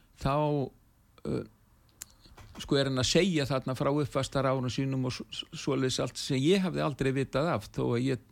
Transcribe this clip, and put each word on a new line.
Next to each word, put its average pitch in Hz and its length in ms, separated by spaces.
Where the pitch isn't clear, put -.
þá, 139 180
eh, - 180
sko, - 220
er 139 120
hann 131 120
að 117 100
segja 170 340
þarna 131 300
frá 139 160
uppvaxtarárunum 135 800
sínum 135 320
og 127 80
s-, - 140
s-, - 260
svoleiðis 135 480
allt 131 160
sem 131 240
ég 185 220
hafði 147 180
aldrei 135 320
vitað 139 380
af, 110 180
þó 135 160
að 123 160
ég 131 300